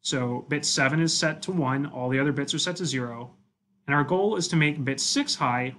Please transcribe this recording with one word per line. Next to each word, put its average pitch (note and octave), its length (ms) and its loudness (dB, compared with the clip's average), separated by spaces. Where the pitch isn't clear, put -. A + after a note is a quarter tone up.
So B2 460 -2
bit D3 160 -2
seven C#3+ 360 2
is E3 160 2
set D#3 260 0
to F#3 100 -4
one, C#3 340 0
all B2+ 240 -4
the C3 80 2
other C#3+ 140 2
bits C#3 200 -2
are D#3+ 60 -2
set F3 180 -2
to F#3 80 -4
zero, B2 460 -4
and C#3+ 80 2
our D3 100 4
goal G3 320 2
is E3+ 120 0
to E3+ 80 2
make D3+ 280 2
bit C3+ 160 -2
six - 340 0
high B2+ 440 0